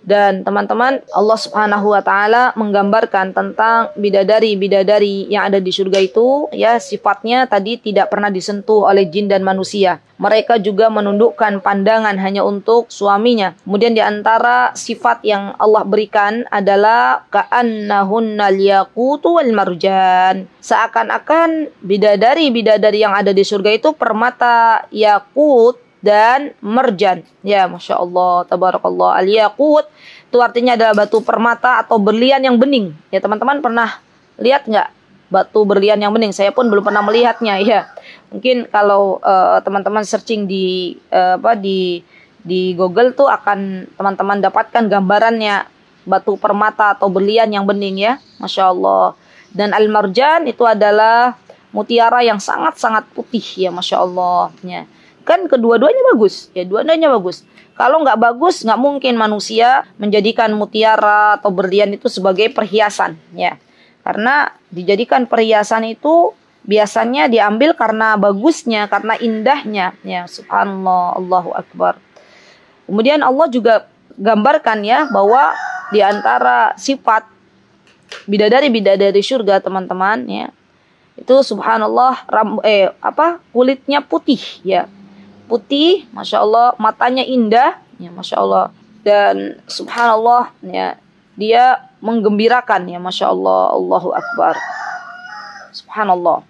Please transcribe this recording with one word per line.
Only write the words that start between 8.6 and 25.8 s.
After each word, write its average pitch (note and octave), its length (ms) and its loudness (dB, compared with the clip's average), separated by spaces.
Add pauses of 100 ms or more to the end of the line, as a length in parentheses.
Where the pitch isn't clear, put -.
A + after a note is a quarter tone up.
oleh G3 160 4
jin F#3+ 240 -4
dan F#3+ 160 0
manusia. F#3+ 560 -2 (160)
Mereka G#3+ 480 0
juga G#3 240 2
menundukkan G#3 720 0
pandangan G3+ 560 0
hanya G3 320 -4
untuk A3 400 0
suaminya. G3+ 720 0
Kemudian G#3 320 0
di A3 80 2
antara A3+ 720 0
sifat - 480 -4
yang G3+ 400 -4
Allah G#3+ 240 2
berikan G#3 640 -2
adalah G#3 800 2
ka'annahunnal G#3 1300 0
yaqutu A3 800 0
wal C#4 160 2
marjan. F#3+ 960 0 (160)
Seakan-akan A#3 1200 -2
bidadari-bidadari G#3+ 1200 2
yang G3+ 80 0
ada G3 240 0
di G3 80 4
surga G#3 320 0
itu D4+ 160 0
permata A#3 960 0
yakut A#3 880 2 (240)